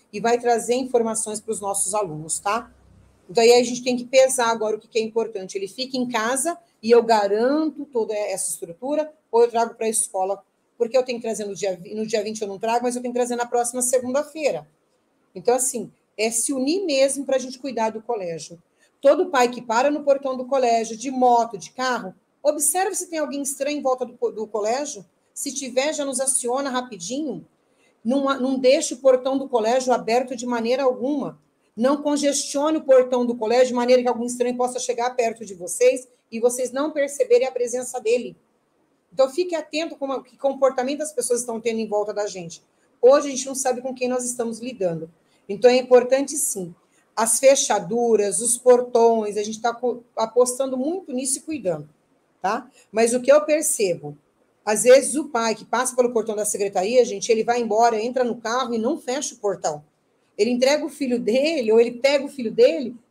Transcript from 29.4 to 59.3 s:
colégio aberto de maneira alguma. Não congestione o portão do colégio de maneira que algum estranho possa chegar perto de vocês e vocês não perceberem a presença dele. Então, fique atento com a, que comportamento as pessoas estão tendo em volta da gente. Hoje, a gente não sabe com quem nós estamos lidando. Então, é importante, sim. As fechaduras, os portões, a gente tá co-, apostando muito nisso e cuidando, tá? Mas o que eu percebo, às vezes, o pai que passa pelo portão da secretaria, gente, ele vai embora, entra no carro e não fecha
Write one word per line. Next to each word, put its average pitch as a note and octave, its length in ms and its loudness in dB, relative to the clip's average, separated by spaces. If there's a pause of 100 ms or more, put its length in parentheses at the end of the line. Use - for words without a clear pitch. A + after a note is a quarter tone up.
colégio B3 460 0
aberto A#3 420 0
de A#3+ 100 -8
maneira B3 380 0
alguma. B3+ 560 -2 (360)
Não C#4 280 0
congestione D4 760 0
o D4+ 60 -8
portão B3+ 420 4
do A#3+ 100 -2
colégio A#3+ 320 2
de A#3+ 60 -4
maneira B3 280 4
que A#3+ 60 -2
algum A#3+ 180 -2
estranho B3 320 -2
possa B3 200 -2
chegar A#3+ 380 -4
perto A3+ 300 -4
de G3 100 -14
vocês B3 520 0 (220)
e A3+ 100 -8
vocês B3 320 0
não C#4+ 200 -2
perceberem C#4 560 2
a B3+ 40 -6
presença B3 480 -6
dele. A3 360 -2 (760)
Então, C4 180 2
fique F4 260 -2
atento D#4 400 -6
com C4+ 160 -6
a, B3+ 100 -6
que - 160 -20
comportamento C4+ 640 0
as D4+ 100 -8
pessoas A#3+ 280 -2
estão A3+ 200 -6
tendo A3+ 200 -4
em A3 80 -4
volta G#3 260 -2
da G#3 140 -4
gente. F3+ 340 -14 (400)
Hoje, C#4 260 8
a C#4+ 40 -4
gente B3+ 160 -6
não C4+ 80 -6
sabe B3 260 -2
com B3+ 140 -8
quem B3+ 120 -2
nós B3 180 -4
estamos A#3 340 -6
lidando. F3+ 500 -6 (400)
Então, G#3+ 220 6
é B3 60 6
importante, B3+ 600 4
sim. F3+ 380 -6 (400)
As A3 240 0
fechaduras, G#3+ 1040 2
os A#3+ 160 0
portões, A#3 800 4
a G#3 60 -2
gente A3 180 -8
tá A#3 120 0
co-, A#3 300 -4 (120)
apostando B3 600 0
muito D#4+ 340 -4
nisso C4+ 280 -4
e - 20 -20
cuidando, F3+ 480 -6 (520)
tá? A3 280 -4 (220)
Mas A3+ 220 2
o B3 80 0
que B3+ 100 6
eu D4 140 6
percebo, F#3 720 -2 (480)
às G#3+ 180 0
vezes, B3 320 6
o D4+ 120 -4
pai A3+ 280 -2
que G#3 100 -14
passa B3+ 300 -2
pelo B3 180 2
portão A3 220 -2
da G#3 100 -4
secretaria, G3+ 580 2
gente, G3+ 280 -4
ele A3 120 2
vai A#3+ 180 0
embora, A3 400 2
entra B3+ 220 -2
no A#3 140 -4
carro A#3+ 360 -4
e A#3 40 -2
não A#3+ 200 -2
fecha C#4 380 -6